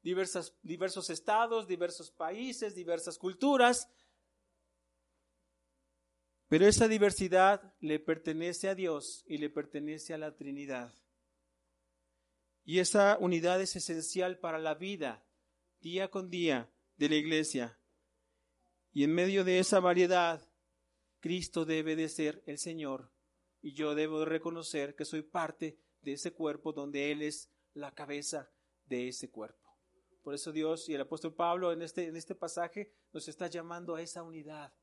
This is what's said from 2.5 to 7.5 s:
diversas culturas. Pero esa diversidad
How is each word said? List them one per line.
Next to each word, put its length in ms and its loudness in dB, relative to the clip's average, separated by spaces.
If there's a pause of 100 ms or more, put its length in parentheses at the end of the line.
diversas 440 -6
culturas. 720 4 (2500)
Pero 180 8
esa 200 8
diversidad 920 6